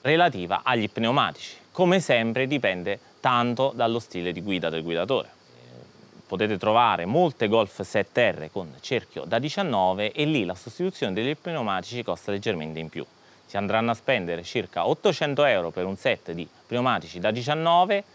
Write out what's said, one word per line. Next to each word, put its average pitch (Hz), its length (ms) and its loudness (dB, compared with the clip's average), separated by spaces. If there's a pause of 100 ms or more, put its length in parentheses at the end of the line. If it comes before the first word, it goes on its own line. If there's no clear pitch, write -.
relativa 139 640 2
agli 120 260 0
pneumatici. 113 680 -2 (160)
Come 180 300 4
sempre 120 460 2
dipende 98 520 -2 (220)
tanto 123 520 2
dallo 117 260 0
stile 90 340 -6
di 87 80 -8
guida 90 260 -2
del 80 160 -4
guidatore. 85 560 -2 (840)
Potete 104 320 -2
trovare 107 480 4
molte 139 420 2
Golf 104 360 2
sette 107 480 2
R 78 200 -10
con 85 280 -8
cerchio - 460 -6
da 90 120 0
diciannove 107 760 0
e 147 120 0
lì 147 200 0
la 90 100 -4
sostituzione 131 580 -6
degli 120 220 -2
pneumatici 120 680 -4
costa 98 300 -6
leggermente 85 480 -4
in 80 100 -8
più. - 160 -10 (400)
Si - 100 -12
andranno 107 360 0
a - 20 -2
spendere 87 480 -2
circa 92 460 -4
ottocento 147 560 0
euro 98 260 2
per 90 160 -4
un 98 100 -4
set - 360 -2
di 82 160 -8 (180)
pneumatici 120 540 -2
da 95 100 0
diciannove 165 760 2 (120)